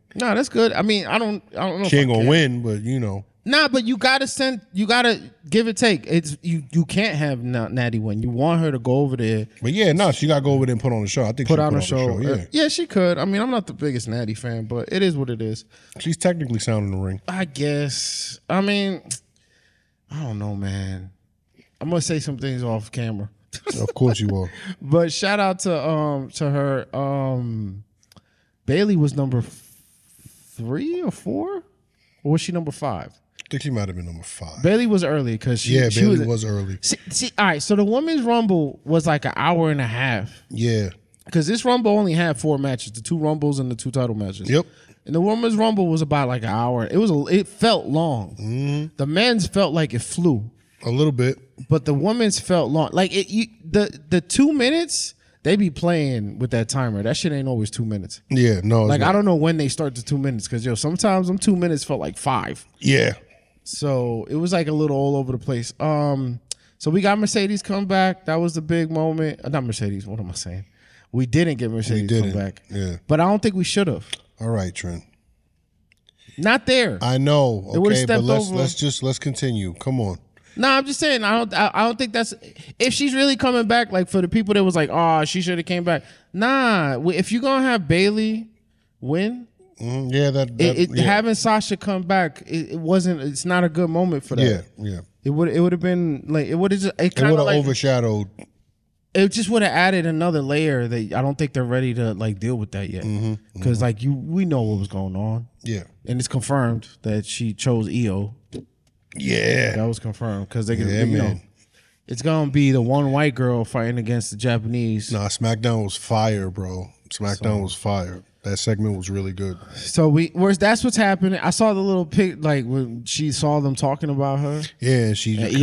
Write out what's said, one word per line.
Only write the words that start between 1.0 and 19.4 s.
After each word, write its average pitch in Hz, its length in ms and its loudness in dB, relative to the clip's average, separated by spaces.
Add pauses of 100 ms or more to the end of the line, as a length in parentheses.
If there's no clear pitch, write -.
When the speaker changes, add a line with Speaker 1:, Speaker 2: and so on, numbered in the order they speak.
Speaker 1:
I 131 140 -2
don't, 214 320 -2
I 160 180 -4
don't 180 120 -4
know 196 60 0
Speaker 2:
She 147 100 4
Speaker 1:
if 143 60 6
Speaker 2:
ain't 131 80 4
Speaker 1:
I - 20 4
Speaker 2:
gonna 113 100 4
Speaker 1:
care. 123 60 6
Speaker 2:
win, 139 340 4
but, 107 180 -2
you 127 180 -2
know. 98 260 -4 (200)
Speaker 1:
Nah, 285 240 2
but 247 160 0
you 247 120 0
gotta 262 300 2
send, 262 340 -2 (120)
you 202 120 0
gotta 226 460 2 (180)
give 220 160 4
or 226 80 -2
take. 190 340 2
It's, 151 340 0
you, 165 300 -2
you 165 140 4
can't 190 300 -2
have 143 260 -2
Na-, 120 280 -2
Natty 120 280 -2
win. 107 240 -2
You 120 80 -2
want 156 320 2
her 160 100 0
to 131 80 -4
go 123 180 0
over 139 180 0
there. 110 320 0 (140)
Speaker 2:
But 120 120 0
yeah, 196 200 4
nah, 180 180 4
she - 160 -2
gotta 147 140 4
go 139 100 2
over 135 140 4
there 123 80 0
and 113 80 -2
put 127 100 0
on 110 120 0
a 101 40 -2
show. 127 160 0
I 107 80 0
think 123 160 -4
Speaker 1:
Put 160 100 4
Speaker 2:
she 151 40 2
Speaker 1:
on 151 80 2
Speaker 2:
put 147 40 2
Speaker 1:
a 147 40 2
Speaker 2:
on - 0 -
a - 40 2
Speaker 1:
show. 135 160 -2
Speaker 2:
show, 123 220 0
yeah. 127 240 0
Speaker 1:
Uh, - 80 -10
yeah, 302 160 2
she 330 180 -4
could. 180 320 2
I 160 80 -2
mean, 196 160 -2
I'm 247 80 -2
not 233 160 -2
the - 80 -12
biggest 123 340 -4
Natty 110 280 -4
fan, 113 300 -6
but 117 260 -6
it 190 100 0
is 180 160 2
what 131 120 -2
it 113 120 -6
is. 110 240 -6 (340)
Speaker 2:
She's 165 180 -4
technically 151 420 -2
sound 107 260 -2
in 98 60 -4
the 95 60 -4
ring. 95 300 -4
Speaker 1:
I 185 180 -4
guess. 143 960 -6 (100)
I 190 120 2
mean, 196 400 -2 (1120)